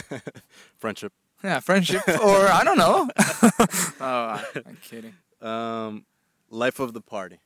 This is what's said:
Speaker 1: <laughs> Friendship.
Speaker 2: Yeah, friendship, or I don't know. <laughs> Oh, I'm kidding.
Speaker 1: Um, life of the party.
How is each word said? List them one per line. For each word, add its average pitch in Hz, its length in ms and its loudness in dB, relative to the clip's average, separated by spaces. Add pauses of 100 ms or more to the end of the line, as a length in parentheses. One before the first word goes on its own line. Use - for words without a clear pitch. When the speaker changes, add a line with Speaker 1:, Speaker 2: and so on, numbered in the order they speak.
(120)
Speaker 1:
<laughs> - 680 -20
Friendship. 107 340 -10 (300)
Speaker 2:
Yeah, 170 180 -4
friendship, 180 480 0
or 196 400 4
I 185 160 4
don't 339 140 2
know. 233 360 4
<laughs> - 40 0 (840)
Oh, 120 420 -4 (240)
I'm - 160 -20
kidding. 113 320 -20 (280)
Speaker 1:
Um, 113 600 -8 (440)
life 117 320 -4
of 123 140 -8
the 113 80 -16
party. 92 420 -14